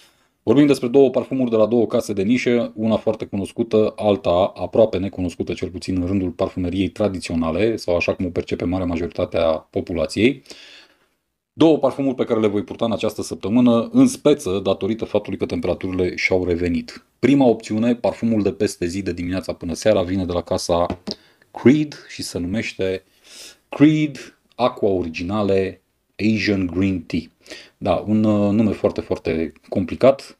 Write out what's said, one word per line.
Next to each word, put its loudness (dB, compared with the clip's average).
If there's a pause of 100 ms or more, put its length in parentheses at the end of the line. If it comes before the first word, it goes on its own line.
(440)
Vorbim 4
despre 2
două 6
parfumuri -2
de 0
la 4
două 2
case -2
de -2
nișă, 0
una 0
foarte -2
cunoscută, -2
alta 2
aproape 2
necunoscută, -4
cel -6
puțin -6
în -2
rândul -2
parfumeriei -2
tradiționale, -2
sau -2
așa 0
cum -4
o -2
percepe -4
marea -2
majoritate -4
a 2
populației. -2 (1120)
Două 6
parfumuri 0
pe -2
care 0
le 4
voi -2
purta -6
în -2
această -4
săptămână, 2
în 6
speță 0
datorită -2
faptului -4
că -4
temperaturile -2
și-au 0
revenit. -4 (140)
Prima 6
opțiune, 0
parfumul -2
de 0
peste -2
zi, -4
de -4
dimineața -6
până -8
seara, 2
vine -2
de -4
la -2
casa -2 (520)
Creed 2
și -12
se -8
numește -4 (680)
Creed 2 (180)
Aqua 0
Originale -2 (520)
Asian 0
Green 0
Tea. -6 (460)
Da, -2
un, 2
uh, 2
nume 2
foarte, -2
foarte -4 (160)
complicat, 0